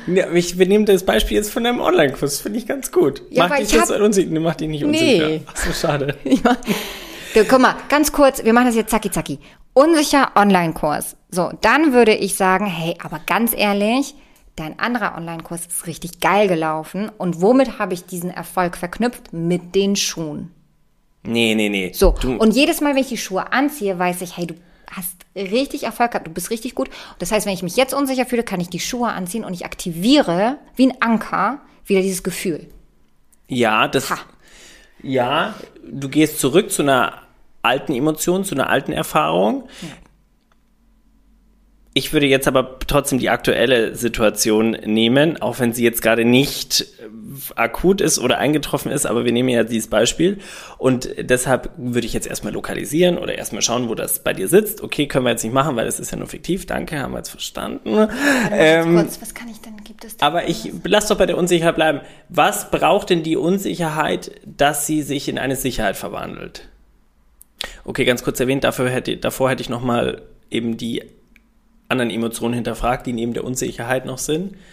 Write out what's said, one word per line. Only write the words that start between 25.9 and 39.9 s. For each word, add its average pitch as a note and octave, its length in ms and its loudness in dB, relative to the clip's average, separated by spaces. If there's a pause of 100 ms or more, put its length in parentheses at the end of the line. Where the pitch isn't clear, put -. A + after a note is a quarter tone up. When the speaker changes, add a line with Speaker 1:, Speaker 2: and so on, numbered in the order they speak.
Speaker 2:
gehabt, F3 160 -6
du - 20 -10
bist F3 200 -8
richtig A#3+ 260 -6
gut. C4+ 120 -2 (300)
Das F3+ 140 -4
heißt, G#3 140 0
wenn G3 80 -2
ich F#3 100 -6
mich E3+ 100 -6
jetzt C4 200 2
unsicher C4 320 0
fühle, A#3 180 -2
kann F#3+ 160 -4
ich F3 80 -4
die E3+ 100 -8
Schuhe A#3+ 300 -4
anziehen F#3+ 360 -6
und F3+ 100 -8
ich F3 100 -10
aktiviere G3+ 960 2 (180)
wie B3+ 100 6
ein A#3+ 160 0
Anker A3 560 0 (260)
wieder F#3+ 160 2
dieses F#3 220 -4
Gefühl. F3+ 460 -6 (800)
Speaker 1:
Ja, A#2 400 2
das C#3 220 -2
Speaker 2:
Ha. D#3+ 80 -4 (840)
Speaker 1:
ja, C#3 520 0 (360)
du C#3 180 -8
gehst D3 300 2
zurück D#3 320 2
zu - 120 -2
einer C3 400 2 (400)
alten C3+ 320 0
Emotion, D#3 500 0
zu F#3+ 100 -6
einer C3+ 140 0
alten - 240 0
Erfahrung. E3+ 760 0 (140)
Speaker 2:
Ja. E3+ 80 -14 (2000)